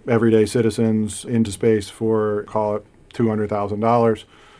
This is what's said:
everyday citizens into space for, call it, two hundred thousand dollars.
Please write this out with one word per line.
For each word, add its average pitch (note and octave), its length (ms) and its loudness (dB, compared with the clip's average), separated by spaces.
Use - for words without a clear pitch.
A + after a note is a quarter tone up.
everyday A2 380 4
citizens A2 800 -2
into A2+ 280 -2
space G#2+ 380 0
for, G#2+ 540 -2
call G#2+ 340 -2
it, - 80 -10
two A#2 160 0
hundred G#2+ 200 -4
thousand G#2 300 -4
dollars. A2+ 460 2